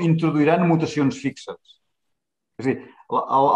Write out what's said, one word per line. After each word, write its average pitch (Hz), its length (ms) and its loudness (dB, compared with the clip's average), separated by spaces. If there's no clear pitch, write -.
introduiran 160 640 2
mutacions 151 540 0
fixes. - 560 -12
És 120 60 -10
a 131 40 2
dir, 123 120 -2
el, - 400 -8
el, 135 340 0